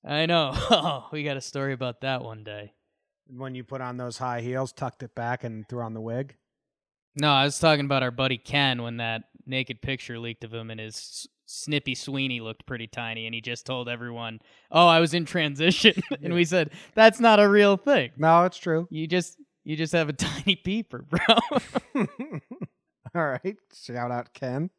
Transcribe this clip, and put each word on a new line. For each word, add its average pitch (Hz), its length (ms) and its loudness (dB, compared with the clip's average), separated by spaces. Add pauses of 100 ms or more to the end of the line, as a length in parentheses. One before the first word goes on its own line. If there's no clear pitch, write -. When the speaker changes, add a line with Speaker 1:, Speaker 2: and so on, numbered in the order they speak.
Speaker 1:
I 147 220 0
know. 165 260 2
<laughs> - 160 -4
Oh, 156 420 2
we 151 120 -6
got 143 140 -4
a 127 40 -10
story 139 320 -6
about 123 280 -6
that 131 220 -4
one 110 200 -14
day. 104 300 -14 (520)
Speaker 2:
When 131 300 -10
you 127 80 -10
put 131 180 -10
on 123 160 -8
those 123 220 -8
high 123 220 -4
heels, 127 300 -4
tucked - 320 -8
it - 120 -16
back, 123 280 -4
and 110 240 -10
threw 120 140 -8
on 113 120 -8
the 110 80 -8
wig? 123 340 -6 (840)
Speaker 1:
No, 147 120 2
I 135 120 4
was 143 160 0
talking 151 260 4
about 139 180 2
our 123 80 0
buddy 131 260 -2
Ken 135 460 0
when 117 140 -8
that 113 260 -4 (220)
naked 131 360 -6
picture 123 380 -6
leaked 117 240 -10
of 110 100 -14
him, 113 160 -10
and 113 100 -12
his 110 160 -12
s-, - 320 -14 (180)
snippy 147 500 -4
Sweeney 135 440 -4
looked 110 280 -12
pretty 117 200 -8
tiny, 113 380 -8
and 113 100 -8
he 113 60 -8
just 120 240 -10
told 123 240 -6
everyone, 117 500 -10 (320)
"Oh, 170 160 8
I 165 120 8
was 165 140 2
in 170 120 0
transition." 165 680 2 (140)
<laughs> - 40 -8
And 147 180 -8
Speaker 2:
Yeah. 170 60 0
Speaker 1:
we 175 100 4
said, 160 240 0 (240)
"That's 220 260 8
not 226 200 8
a 208 100 8
real 202 260 8
thing. 190 420 2
Speaker 2:
No, 165 280 6
it's 180 120 -4
true. 170 340 -2
Speaker 1:
You 156 160 -6
just, 175 300 -2 (280)
you 156 100 -4
just 156 180 -2
have 165 160 2
a 151 40 -4
<laughs> - 0 -
tiny 147 420 0
peeper, 196 540 -6
bro." 165 100 0 (760)
<laughs> 233 100 0
Speaker 2:
<laughs> - 0 - (1080)
All 165 120 0
right. 180 300 -6 (160)
Shout 120 380 -8
out 120 220 -8
Ken. 135 460 -6